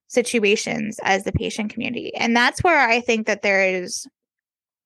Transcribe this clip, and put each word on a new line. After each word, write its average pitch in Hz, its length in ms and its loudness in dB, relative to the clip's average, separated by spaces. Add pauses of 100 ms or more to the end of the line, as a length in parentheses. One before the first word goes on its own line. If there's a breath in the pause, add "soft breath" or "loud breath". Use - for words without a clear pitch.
situations 220 960 0
as 196 180 2
the 180 100 -4
patient 208 380 -4
community. 233 460 -8
And 233 180 0
that's 240 300 2
where 294 240 4
I 233 120 2
think 226 260 0
that 214 160 -2
there 196 200 4
is, 185 440 -2 (800)